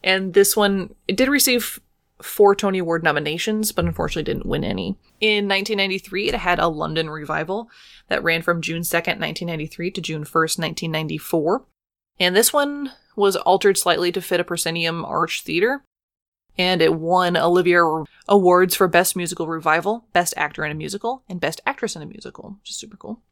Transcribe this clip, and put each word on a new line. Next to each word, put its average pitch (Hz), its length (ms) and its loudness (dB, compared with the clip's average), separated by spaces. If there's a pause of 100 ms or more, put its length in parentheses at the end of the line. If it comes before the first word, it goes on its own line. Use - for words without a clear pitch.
And 185 300 0
this 196 220 6
one, 196 400 0 (100)
it 190 100 -2
did 262 120 4
receive 262 500 2 (420)
four 202 360 4
Tony 190 220 0
Award 165 260 -2
nominations, 160 680 0
but 170 140 -2
unfortunately 165 400 -2
didn't - 220 -4
win - 180 -2
any. 95 320 -4 (240)
In 208 260 2
nineteen 196 320 -2
ninety-three, 190 500 -4
it - 60 -2
had 175 240 0
a 165 80 2
London 156 420 -2
revival 156 640 -6 (380)
that - 160 -2
ran 165 180 0
from 170 200 0
June 165 200 -6
second, 170 380 -2
nineteen 160 260 -6
ninety-three 170 460 -8
to - 80 -8
June 156 240 -8
first, 160 340 -2
nineteen 160 320 -6
ninety-four. 160 760 -2 (540)
And 180 160 2
this 220 180 4
one 285 400 -2 (240)
was 202 200 2
altered 190 420 2
slightly 175 340 0
to 185 80 -4
fit 170 200 -2
a 170 40 -2
proscenium 165 600 -4
arch - 380 -4
theater. 214 420 0 (760)
And 180 240 2
it 160 120 6
won 175 420 2
Olivier 175 440 4 (480)
Awards 180 460 6
for 185 140 2
Best 180 280 2
Musical 175 300 -6
Revival, 165 680 0
Best 175 240 0
Actor 156 280 -4
in 151 80 -4
a - 20 -6
Musical, 202 540 -8
and 180 120 -8
Best 156 240 -4
Actress 240 320 -4
in 156 60 -14
a 147 40 -14
Musical, - 540 -18
which - 100 -20
is - 60 -12
super 214 200 -16
cool. 214 360 -14